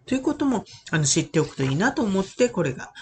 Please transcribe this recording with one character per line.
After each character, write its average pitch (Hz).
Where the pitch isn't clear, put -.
と -
い 262
う 269
こ 294
と 294
も、 240
あ -
の、 151
知 156
っ 147
て 160
お 143
く -
と 139
い 135
い 135
な 233
と 294
思 190
っ 190
て、 247
こ 190
れ 135
が、 -